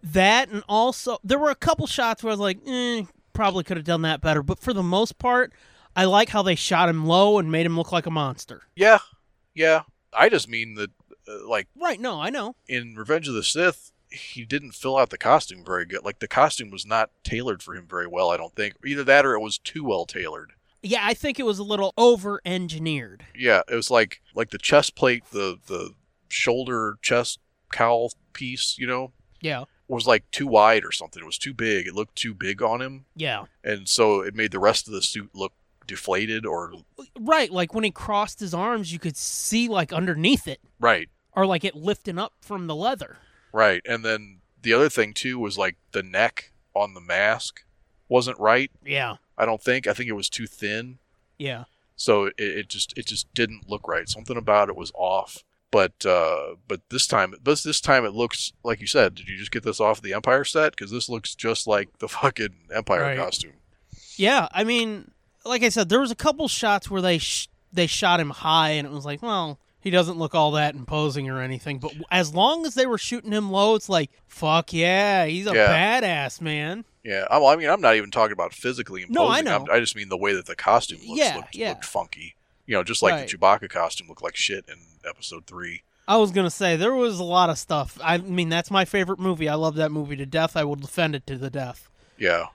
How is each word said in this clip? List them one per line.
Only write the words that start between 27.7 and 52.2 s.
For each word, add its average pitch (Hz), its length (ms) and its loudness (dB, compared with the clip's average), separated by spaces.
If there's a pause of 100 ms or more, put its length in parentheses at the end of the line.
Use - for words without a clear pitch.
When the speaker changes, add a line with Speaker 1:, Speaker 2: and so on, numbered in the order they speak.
Speaker 2:
cowl 117 400 2 (220)
piece, - 440 -6
you 131 100 -6
know? 127 240 -4 (300)
Speaker 1:
Yeah. 139 240 -6 (220)
Speaker 2:
Was, 120 200 -4
like, 113 240 4
too 143 160 -4
wide 110 380 6
or - 60 -10
something. 85 300 -10
It 82 40 -16
was 80 120 -10
too 139 160 -8
big. 107 340 -2
It 87 80 -12
looked 107 200 -8
too 117 180 -8
big 95 280 -6
on 117 200 -2
him. 135 240 -14 (100)
Speaker 1:
Yeah. 123 300 -6 (180)
Speaker 2:
And 98 240 -6
so 107 340 4
it 104 140 -8
made 110 160 -2
the 95 80 -6
rest 101 280 2
of 107 60 -14
the 95 80 -6
suit 104 320 -6
look 95 200 -8 (320)
deflated 107 600 -4
or 170 280 -6 (460)
Speaker 1:
Right, 247 320 2
like, 180 220 -4
when 220 100 -4
he 208 80 0
crossed 208 480 -4
his 185 140 -8
arms, 196 380 -4
you 170 80 -10
could 156 180 -8
see, - 500 -2
like, 190 260 0
underneath 170 540 0
it. 135 120 -10 (200)
Speaker 2:
Right. 104 300 2 (240)
Speaker 1:
Or, 190 120 2
like, 185 180 0
it 196 120 -4
lifting 175 440 -6
up 208 220 -8
from 185 260 -10
the 156 80 -6
leather. 190 420 -4 (360)
Speaker 2:
Right, 104 340 4
and 117 160 -4
then 104 360 -4 (220)
the 113 120 2
other 139 160 6
thing, 107 240 0
too, 127 260 -6
was, 101 180 -6
like, 95 200 -2 (140)
the 98 120 -4
neck 92 480 -2 (220)
on 190 200 -2
the 180 80 -18
mask 107 640 -2 (460)
wasn't 123 300 0
right. 123 320 4 (140)
Speaker 1:
Yeah. 135 300 -6 (220)
Speaker 2:
I 110 80 2
don't 110 160 -2
think. 123 260 -2
I 104 60 0
think 120 160 -6
it 110 40 -4
was 101 160 -6
too 113 180 -10
thin. 117 500 -10 (400)
Speaker 1:
Yeah. 123 280 -10 (300)
Speaker 2:
So 104 300 2